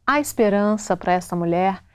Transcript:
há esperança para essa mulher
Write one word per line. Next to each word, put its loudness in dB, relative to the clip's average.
há 2
esperança 0
para -2
essa -2
mulher 0